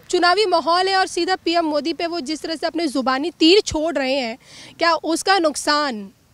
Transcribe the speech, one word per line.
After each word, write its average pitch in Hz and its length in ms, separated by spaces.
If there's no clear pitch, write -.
चुनावी 359 360
माहौल 349 420
है 392 80
और 381 100
सीधा 359 300
पीएम 339 280
मोदी 294 280
पे 339 140
वो 339 140
जिस 294 220
तरह 330 140
से 339 100
अपने 330 200
ज़ुबानी 262 440
तीर 339 300
छोड़ 320 340
रहे 269 200
हैं, 254 240
क्या 330 160
उसका 339 440
नुकसान 294 720